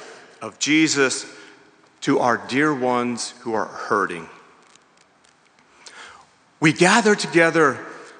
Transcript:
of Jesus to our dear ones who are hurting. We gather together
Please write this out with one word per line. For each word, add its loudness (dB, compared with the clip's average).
of -14
Jesus 0
to 0
our 2
dear 0
ones -4
who -6
are -2
hurting. -4
We 2
gather 4
together 2